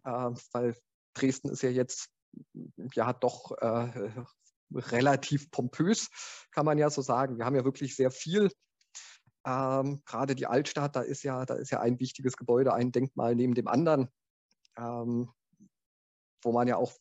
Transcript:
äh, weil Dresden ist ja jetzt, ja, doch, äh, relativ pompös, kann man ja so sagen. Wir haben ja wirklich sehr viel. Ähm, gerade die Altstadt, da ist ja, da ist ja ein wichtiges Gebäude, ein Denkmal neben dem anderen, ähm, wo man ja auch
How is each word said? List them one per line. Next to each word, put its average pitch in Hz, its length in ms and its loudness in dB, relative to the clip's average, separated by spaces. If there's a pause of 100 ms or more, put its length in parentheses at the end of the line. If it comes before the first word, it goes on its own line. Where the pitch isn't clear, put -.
äh, 123 280 -4 (200)
weil 120 240 0 (380)
Dresden 135 360 0
ist - 120 -6
ja 131 80 2
jetzt, 127 400 -2 (840)
ja, 117 200 0
doch, - 460 -4
äh, 117 640 -4 (520)
relativ 135 760 0
pompös, 160 580 0 (400)
kann 151 160 0
man 151 140 4
ja 151 100 4
so 143 140 -2
sagen. 131 340 0
Wir 117 80 -4
haben 131 100 0
ja 123 100 2
wirklich 135 300 -2
sehr 127 140 4
viel. 185 400 2 (960)
Ähm, 135 600 0
gerade 135 280 -2
die 135 140 -2
Altstadt, 143 480 0
da 127 60 0
ist 135 200 -6
ja, 131 240 -4
da - 80 -4
ist - 160 -6
ja - 120 -2
ein 123 180 2
wichtiges 127 360 -4
Gebäude, 123 380 4
ein 123 180 2
Denkmal 120 440 2
neben 123 180 4
dem 117 140 0
anderen, 139 420 4 (640)
ähm, 120 540 -4 (1120)
wo 120 100 0
man 120 160 4
ja 120 100 2
auch 117 240 0